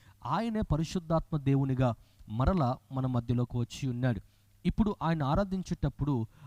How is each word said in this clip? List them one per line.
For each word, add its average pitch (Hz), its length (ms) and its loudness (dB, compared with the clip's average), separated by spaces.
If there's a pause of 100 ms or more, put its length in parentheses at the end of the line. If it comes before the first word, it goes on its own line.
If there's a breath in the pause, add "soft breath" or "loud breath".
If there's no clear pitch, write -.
(260 soft breath)
ఆయనే 214 340 -2
పరిశుద్ధాత్మ 160 760 0
దేవునిగా 135 580 2 (340 soft breath)
మరలా 135 480 2 (160)
మన 131 140 -2
మధ్యలోకి 123 500 0
వచ్చి 120 320 -4
ఉన్నాడు. 120 320 0 (460 soft breath)
ఇప్పుడు 208 360 2
ఆయన 160 200 0
ఆరాధించేటప్పుడు 147 1040 0 (200 loud breath)